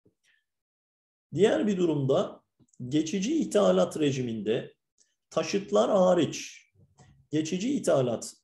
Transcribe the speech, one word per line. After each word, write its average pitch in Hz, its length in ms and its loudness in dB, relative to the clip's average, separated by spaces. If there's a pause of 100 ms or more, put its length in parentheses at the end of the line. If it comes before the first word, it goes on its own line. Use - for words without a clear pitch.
(1300)
Diğer 220 320 2
bir 208 100 0
durumda 156 680 0 (460)
geçici 190 500 -2
ithalat 185 600 2
rejiminde 123 800 -2 (520)
taşıtlar 202 600 0
hariç 185 760 0 (640)
geçici 185 440 -4
ithalat 131 680 -2